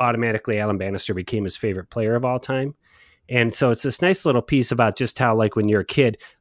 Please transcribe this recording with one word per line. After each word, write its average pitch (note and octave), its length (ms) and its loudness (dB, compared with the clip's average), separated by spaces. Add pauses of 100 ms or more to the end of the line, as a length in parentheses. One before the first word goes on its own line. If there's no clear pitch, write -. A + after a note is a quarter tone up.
automatically A2+ 580 0
Alan G#2 200 0
Bannister F#2+ 360 -4
became G2+ 300 -4
his F2+ 120 -6
favorite F#2+ 340 -6
player A2+ 260 -2
of B2 100 -2
all B2+ 140 -2
time. C3+ 340 -6 (540)
And A#2 260 2
so C3 160 2
it's A#2 120 0
this C3+ 200 -2
nice F3+ 240 2
little B2 160 4
piece C3 300 0
about A#2 260 2
just - 200 -4
how, A#2+ 160 2
like, A2 220 2
when G#2+ 120 2
you're G#2 120 4
a F2+ 60 -4
kid, B2 320 0 (220)